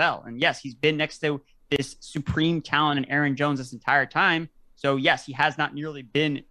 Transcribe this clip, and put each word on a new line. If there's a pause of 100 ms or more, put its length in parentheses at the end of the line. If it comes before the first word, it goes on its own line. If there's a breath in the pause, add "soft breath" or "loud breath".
L.
And
yes,
he's
been
next
to (280)
this
supreme
talent
in
Aaron
Jones
this
entire
time. (260)
So
yes,
he
has
not
nearly
been,
you